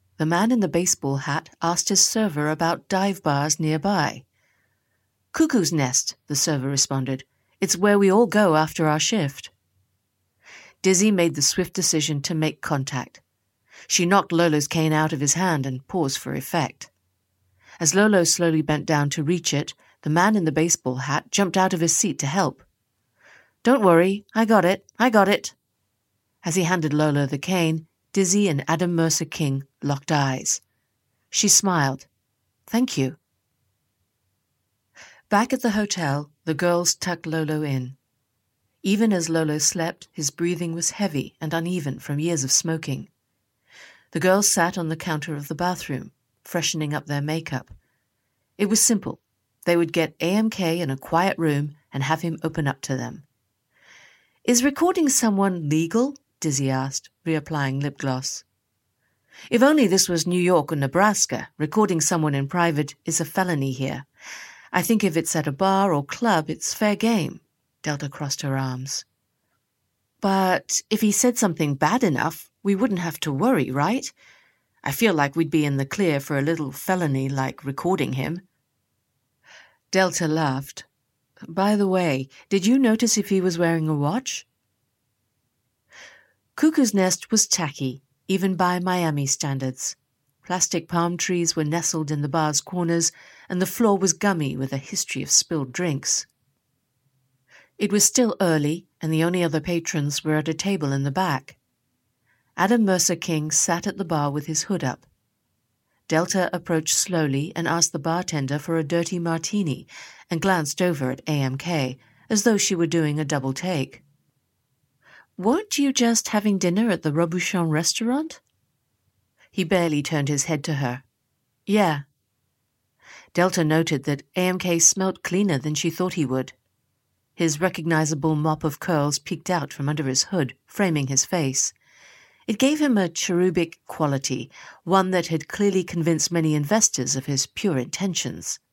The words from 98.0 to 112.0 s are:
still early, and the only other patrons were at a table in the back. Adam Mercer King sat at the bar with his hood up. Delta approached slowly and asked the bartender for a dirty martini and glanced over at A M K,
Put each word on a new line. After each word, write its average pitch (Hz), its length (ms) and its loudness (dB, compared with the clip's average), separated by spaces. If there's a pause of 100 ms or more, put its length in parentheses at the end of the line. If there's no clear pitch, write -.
still 240 360 2
early, 160 460 2 (140)
and 160 120 -2
the 160 120 2
only 175 180 0
other 160 180 0
patrons 165 600 -4
were 156 140 0
at 156 120 -2
a 156 60 -2
table 156 380 -2
in 139 100 0
the 139 80 -2
back. 160 460 -2 (1000)
Adam 214 280 2
Mercer 185 320 2
King 156 340 -4
sat 170 360 -2
at 202 100 -6
the 196 80 -6
bar 151 260 -2
with 143 160 -6
his 156 180 -4
hood 185 200 -4
up. - 220 -6 (1000)
Delta 175 460 0
approached 165 420 -2
slowly 156 600 -2
and 170 100 -4
asked 165 260 0
the 170 60 -6
bartender 147 640 -2
for 165 160 -4
a 160 80 0
dirty 170 340 -2
martini 165 720 -4 (420)
and 165 120 -4
glanced 180 380 0
over 143 300 0
at - 160 -8
A 151 140 0
M 131 180 -2
K, 147 400 -4 (300)